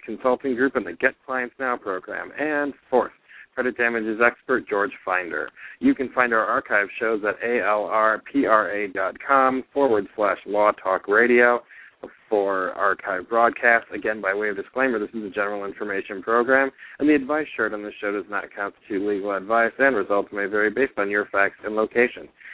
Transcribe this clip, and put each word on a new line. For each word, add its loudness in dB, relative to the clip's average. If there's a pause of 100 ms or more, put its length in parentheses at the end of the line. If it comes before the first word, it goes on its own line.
Consulting -2
Group 0
and -6
the -10
Get -2 (100)
Clients -6
Now -4
program. -8
And -2 (160)
fourth, 2 (420)
credit -4
damages -2
expert 0
George 0 (120)
Finder. -4 (300)
You 4
can -4
find 2
our 4
archive 0 (120)
shows 0
at -2 (120)
A 0
L 0
R 2 (100)
P 2
R 4
A -4
dot -4 (100)
com 2 (100)
forward 2
slash 0
Law 2 (100)
Talk 0
Radio 6 (680)
for 0
archive -2
broadcasts. 2
Again, -4
by 0
way -2
of -4
disclaimer, -2
this -4
is -8
a -8
general -4
information -8
program, 2 (260)
and 0
the 6
advice -2 (100)
shared -2
on -8
the -10
show -4
does -6
not -6 (100)
constitute -6
legal -2
advice, 0
and 4
results 0
may -4
vary 0
based -2
on -2
your 0
facts 0
and -6
location. 0 (260)